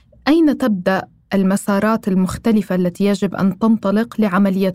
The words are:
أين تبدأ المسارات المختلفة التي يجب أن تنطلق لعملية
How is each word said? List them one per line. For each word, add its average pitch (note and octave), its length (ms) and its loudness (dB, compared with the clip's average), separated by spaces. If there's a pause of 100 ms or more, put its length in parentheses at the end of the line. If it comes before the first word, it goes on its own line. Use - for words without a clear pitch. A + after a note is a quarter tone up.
(280)
أين D4+ 300 2
تبدأ F#3+ 500 -2 (260)
المسارات G3+ 720 0
المختلفة F#3+ 640 0
التي F3+ 300 -2
يجب G3+ 300 0
أن F#3+ 240 -2
تنطلق A3 640 0
لعملية F#3+ 540 0